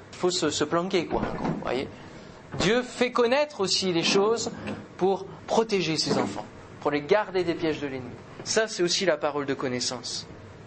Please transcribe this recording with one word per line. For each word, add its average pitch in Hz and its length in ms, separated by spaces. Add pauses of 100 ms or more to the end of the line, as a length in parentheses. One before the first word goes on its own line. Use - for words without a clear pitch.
(140)
Il - 40
faut 180 120
se, 170 220
se - 120
planquer, 170 440
quoi, - 160 (160)
vous - 240
voyez. 120 240 (720)
Dieu 226 240
fait 247 280
connaître 247 500
aussi 185 320
les 165 100
choses 208 480 (460)
pour 185 280 (220)
protéger 196 500
ses - 220
enfants, 104 260 (360)
pour 147 100
les 147 100
garder 185 420
des 170 120
pièges 160 240
de 147 80
l'ennemi. 127 260 (300)
Ça, 220 240
c'est 185 160
aussi 175 220
la 165 100
parole 147 300
de 135 80
connaissance. 123 760 (400)